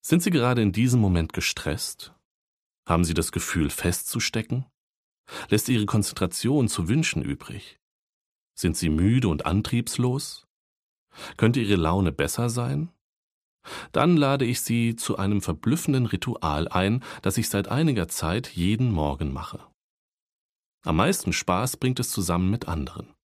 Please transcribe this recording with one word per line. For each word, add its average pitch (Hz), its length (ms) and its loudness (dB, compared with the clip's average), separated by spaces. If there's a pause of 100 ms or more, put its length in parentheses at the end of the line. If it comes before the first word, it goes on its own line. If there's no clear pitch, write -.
Sind 175 200 4
Sie 202 80 2
gerade 123 300 4
in 101 100 4
diesem 120 280 4
Moment 87 340 4
gestresst? - 800 -6 (720)
Haben 85 180 4
Sie 78 80 -2
das 80 180 0
Gefühl, - 380 -2
festzustecken? - 960 -4 (840)
Lässt 107 200 2
Ihre 110 160 2
Konzentration 110 800 0
zu 82 200 -2
wünschen 120 340 0
übrig? - 580 -10 (760)
Sind 85 200 0
Sie 85 140 0
müde 104 380 4
und 78 180 0
antriebslos? 120 1000 -2 (920)
Könnte 120 220 4
Ihre 101 160 4
Laune 87 360 2
besser 73 380 -2
sein? 131 420 -4 (1000)
Dann 170 260 4
lade 139 280 2
ich 120 160 -2
Sie 117 340 0
zu - 220 -4
einem 98 240 0
verblüffenden 131 640 0
Ritual 82 600 -2
ein, 101 360 0 (180)
das 95 160 0
ich 113 120 -2
seit 101 180 -2
einiger 127 400 0
Zeit 90 420 -4
jeden 110 420 0
Morgen 76 400 -2
mache. - 340 -10 (1160)
Am 82 120 0
meisten 110 360 2
Spaß 95 460 -2
bringt 127 220 -2
es 120 100 -4
zusammen 90 400 0
mit - 180 -2
anderen. 78 460 -8 (100)